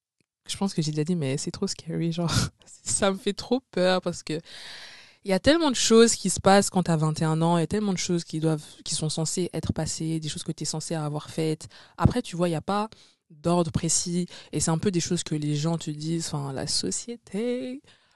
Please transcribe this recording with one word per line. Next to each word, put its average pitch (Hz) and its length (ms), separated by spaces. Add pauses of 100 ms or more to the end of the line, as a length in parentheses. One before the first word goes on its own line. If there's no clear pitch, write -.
(480)
Je - 80
pense 196 160
que - 80
j'ai 151 100
déjà 151 140
dit, 180 120
mais 139 200
c'est - 140
trop - 160
scary, 165 460
genre, 165 200
<laughs> - 320
ça - 460
me 190 80
fait 196 160
trop - 260 (100)
peur 185 300
parce - 220
que 156 180 (840)
il 196 60
y - 20
a 185 80
tellement 311 300
de 226 60
choses 226 380
qui - 160
se - 80
passent 196 320
quand 180 140
t'as 170 100
vingt 156 260
et 165 40
un 160 180
ans, 170 160
il 165 40
y - 20
a - 20
tellement 208 260
de 170 60
choses 170 240
qui - 160
doivent, 156 240 (220)
qui - 100
sont 156 140
censées 165 440
être - 200
passées, 160 480
des 156 80
choses 170 160
que 165 80
t'es - 120
censé 160 300
avoir 151 360
faites. 160 380 (300)
Après, 208 240
tu - 140
vois, 175 120
il 170 40
y - 20
a 151 60
pas 208 280 (400)
d'ordre 170 440
précis 175 560 (240)
et 151 80
c'est 165 100
un 160 80
peu 202 140
des 170 80
choses 170 240
que - 100
les 151 220
gens 160 220
te 160 120
disent, 160 380
enfin, 139 240
la - 160
société, 247 1120 (320)